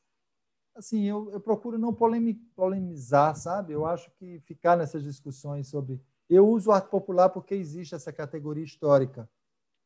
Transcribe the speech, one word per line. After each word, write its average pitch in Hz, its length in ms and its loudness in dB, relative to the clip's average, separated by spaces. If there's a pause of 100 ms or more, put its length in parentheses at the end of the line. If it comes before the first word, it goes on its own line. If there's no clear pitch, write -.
(760)
Assim, 214 280 -4
eu, 208 260 -6
eu 202 100 -10
procuro 226 380 -4
não 233 160 -2
polemi-, 233 400 0 (220)
polemizar, 156 800 0
sabe? 170 360 -8
Eu 151 140 -2
acho 170 320 -6
que 180 220 -18
ficar 170 360 2
nessas 156 280 -4
discussões 143 640 -12
sobre, 131 320 -8 (280)
eu 190 200 8
uso 220 240 2
arte 190 180 2
popular 185 400 2
porque 190 240 -10
existe 170 400 -10
essa 156 180 -12
categoria 151 520 -10
histórica. 135 640 2 (580)